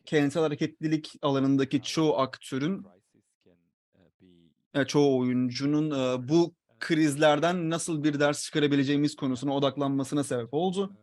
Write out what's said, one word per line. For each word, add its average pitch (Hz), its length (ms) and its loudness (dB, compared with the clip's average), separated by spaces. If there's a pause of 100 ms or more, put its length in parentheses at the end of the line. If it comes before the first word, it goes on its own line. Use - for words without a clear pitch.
kentsel 151 380 0
hareketlilik 156 760 -4
alanındaki 135 600 2
çoğu 156 360 0
aktörün, 135 680 -6 (1900)
e, 139 120 2
çoğu 143 340 4
oyuncunun, 127 720 0
e, 127 380 -2
bu 170 260 2 (240)
krizlerden 156 880 2
nasıl 160 340 -4
bir 147 160 0
ders 147 240 2
çıkarabileceğimiz 143 720 0
konusuna 139 400 -4
odaklanmasına 139 680 -2
sebep 120 300 -6
oldu. 190 500 -2